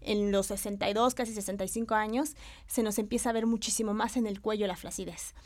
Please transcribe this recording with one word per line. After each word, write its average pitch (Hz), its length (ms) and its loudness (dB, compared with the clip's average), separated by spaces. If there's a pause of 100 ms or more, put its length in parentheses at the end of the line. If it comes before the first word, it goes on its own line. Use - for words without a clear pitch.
en 208 300 2
los 196 160 4
sesenta 202 420 -2
y 208 40 2
dos, 240 220 4
casi 226 180 -2
sesenta 196 320 -4
y - 40 -4
cinco 226 260 0
años, 226 400 2 (320)
se - 160 0
nos 208 140 0
empieza 233 320 0
a 226 40 2
ver 226 120 2
muchísimo 226 480 0
más 214 240 -2
en 226 80 4
el 202 160 -4
cuello 214 260 0
la 180 100 -2
flacidez. - 560 -8 (120)